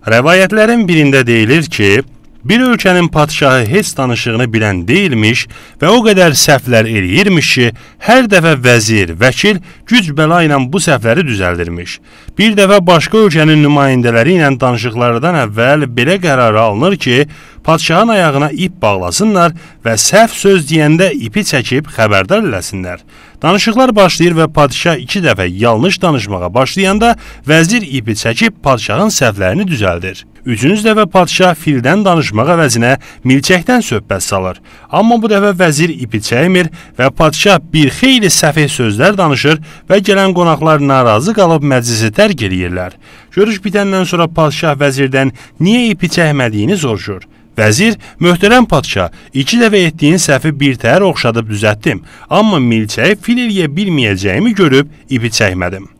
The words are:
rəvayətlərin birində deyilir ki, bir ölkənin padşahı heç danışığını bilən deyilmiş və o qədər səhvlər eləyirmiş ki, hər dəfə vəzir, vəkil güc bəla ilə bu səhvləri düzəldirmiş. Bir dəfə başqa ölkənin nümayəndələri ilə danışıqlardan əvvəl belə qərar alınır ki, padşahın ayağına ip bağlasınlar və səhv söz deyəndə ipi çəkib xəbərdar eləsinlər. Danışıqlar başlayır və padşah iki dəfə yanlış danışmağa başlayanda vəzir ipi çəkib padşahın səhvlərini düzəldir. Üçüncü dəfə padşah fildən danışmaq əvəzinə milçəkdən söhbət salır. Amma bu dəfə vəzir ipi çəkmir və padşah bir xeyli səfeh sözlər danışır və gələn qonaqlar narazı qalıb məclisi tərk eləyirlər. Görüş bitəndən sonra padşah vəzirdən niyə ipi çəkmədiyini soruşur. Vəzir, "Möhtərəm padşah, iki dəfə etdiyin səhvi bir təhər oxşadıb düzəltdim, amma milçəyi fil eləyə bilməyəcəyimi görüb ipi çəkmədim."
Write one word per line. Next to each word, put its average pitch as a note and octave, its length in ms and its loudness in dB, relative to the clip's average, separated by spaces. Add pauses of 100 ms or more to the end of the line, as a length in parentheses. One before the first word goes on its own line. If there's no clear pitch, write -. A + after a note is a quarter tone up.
rəvayətlərin F#3+ 800 2
birində C#3+ 400 4
deyilir A#2+ 400 2
ki, G2+ 220 0 (580)
bir A3+ 160 2
ölkənin F#3 480 2
padşahı C#3 560 0
heç G3+ 300 -2
danışığını B2 500 -2
bilən G#2+ 400 -2
deyilmiş B2 540 0 (400)
və D3+ 100 2
o A#3 140 4
qədər F#3 340 4
səhvlər A#2+ 480 2
eləyirmiş A2+ 720 0
ki, A#2+ 100 2 (400)
hər A#3+ 240 2
dəfə E3 320 2
vəzir, A2 560 2
vəkil E3 400 0 (240)
güc F#3+ 320 0
bəla D#3+ 320 2
ilə C#3+ 140 0 (100)
bu F#3 80 -2
səhvləri C#3 480 0
düzəldirmiş. F2 720 -6 (400)
Bir G#3+ 160 2
dəfə G3 320 4
başqa F#3 380 2
ölkənin D#3 400 4
nümayəndələri C3+ 760 2
ilə C#3+ 160 2
danışıqlardan A#2+ 880 -2
əvvəl B2 480 0
belə B2 320 0
qərar B2+ 400 2
alınır A#2 320 0
ki, C3 300 0 (380)
padşahın E3 520 0
ayağına D3+ 360 0
ip F#3 300 -6
bağlasınlar C#3+ 720 0 (320)
və A2+ 160 -2
səhv A3 320 2
söz G3 400 0
deyəndə D#3+ 400 2
ipi E3 320 -6
çəkib C#3 480 -4
xəbərdar A2 560 0
eləsinlər. F#2 560 -8 (380)
Danışıqlar G#3 540 0
başlayır F3 400 2
və D#3+ 160 0
padşah D3 480 -2
iki D3+ 240 -6
dəfə G2+ 240 -2
yanlış A#2 540 0
danışmağa G2+ 520 -4
başlayanda F#3+ 600 0 (340)
vəzir E3 360 2
ipi C3 320 -6
çəkib - 480 -4
padşahın C3+ 520 -2
səhvlərini A2 520 -2
düzəldir. F#2+ 580 -4 (200)
Üçüncü C3+ 380 -2
dəfə G#3+ 280 2
padşah F3+ 440 2
fildən D3 480 0
danışmaq C#3 520 0
əvəzinə C3+ 380 2 (300)
milçəkdən E3+ 640 0
söhbət G2 380 -6
salır. F#2 360 -6 (320)
Amma A3 300 2
bu A3 100 0
dəfə G3+ 240 2
vəzir E3 380 0
ipi A#2+ 260 -6
çəkmir D3+ 520 0 (280)
və B2+ 160 2
padşah E3 440 0 (140)
bir D3+ 220 2
xeyli B3 360 2
səfeh D3+ 400 0
sözlər C3 460 0
danışır D3+ 420 0 (300)
və F#3+ 140 4
gələn F#3+ 320 0
qonaqlar D#3 480 2
narazı C3 540 2
qalıb E3 260 2
məclisi A#2 520 -2
tərk F#3+ 320 0
eləyirlər. F2+ 480 -6 (400)
Görüş G#3 280 0
bitəndən G3 440 -2
sonra E3+ 200 -2
padşah D#3 520 -2
vəzirdən C3+ 560 0 (240)
niyə A3+ 320 0
ipi F3 160 -4
çəkmədiyini C#3 720 0
soruşur. G#2+ 500 -6 (320)
Vəzir, B2+ 380 2 (240)
"Möhtərəm G3+ 440 2
padşah, G#2 460 -4 (220)
iki C#3 240 -2
dəfə G#3 300 2
etdiyin D#3 280 2
səhvi D3 440 -2
bir C3+ 160 0
təhər C3 280 2
oxşadıb A2+ 480 -2
düzəltdim, G#2+ 480 -2 (300)
amma G3 280 2
milçəyi A#2 640 0
fil A#3+ 160 -2
eləyə G3+ 300 -2
bilməyəcəyimi C#3 880 -2
görüb D3 320 2 (220)
ipi A#2+ 180 -4
çəkmədim." F#2 580 -4 (140)